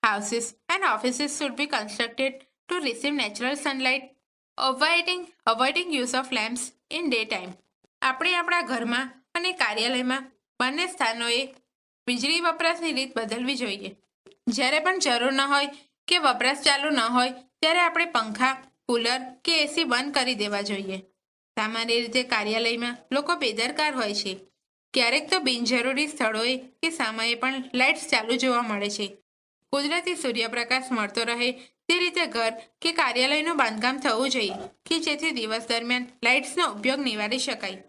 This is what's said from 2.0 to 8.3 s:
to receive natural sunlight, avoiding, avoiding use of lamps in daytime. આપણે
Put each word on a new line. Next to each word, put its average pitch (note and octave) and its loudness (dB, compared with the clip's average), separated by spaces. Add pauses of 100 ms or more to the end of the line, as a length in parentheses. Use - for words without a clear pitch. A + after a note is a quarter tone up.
to F4 -2
receive C#4 -2
natural A#3+ -2
sunlight, C4 -2 (540)
avoiding, E4+ 2 (240)
avoiding C#4 2
use B3+ -2
of C4 -2
lamps A#3 -2 (340)
in F4 -4 (100)
daytime. G#3+ -2 (500)
આપણે C4 0